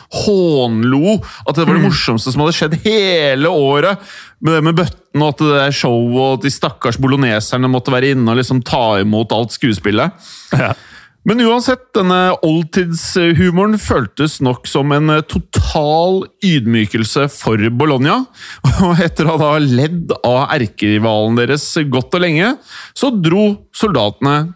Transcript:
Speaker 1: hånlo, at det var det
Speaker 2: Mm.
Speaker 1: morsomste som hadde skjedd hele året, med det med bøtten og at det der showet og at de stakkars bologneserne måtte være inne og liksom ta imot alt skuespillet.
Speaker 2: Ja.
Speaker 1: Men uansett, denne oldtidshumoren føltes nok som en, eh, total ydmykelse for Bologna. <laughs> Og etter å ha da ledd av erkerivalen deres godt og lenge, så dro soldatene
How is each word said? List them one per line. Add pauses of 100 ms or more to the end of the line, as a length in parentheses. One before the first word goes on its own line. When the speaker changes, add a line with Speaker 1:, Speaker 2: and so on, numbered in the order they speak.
(260)
Speaker 1:
hånlo, (300)
at
det
var
det
Speaker 2:
Mm.
Speaker 1:
morsomste
som
hadde
skjedd
hele
året, (440)
med
det
med
bøtten
og
at
det
der
showet
og
at
de
stakkars
bologneserne
måtte
være
inne
og
liksom
ta
imot
alt
skuespillet. (380)
Speaker 2:
Ja. (520)
Speaker 1:
Men
uansett,
denne
oldtidshumoren
føltes
nok
som
en,
eh,
total (140)
ydmykelse
for (120)
Bologna. (240)
<laughs>
Og
etter
å
ha
da
ledd
av
erkerivalen
deres (200)
godt
og
lenge, (380)
så
dro (220)
soldatene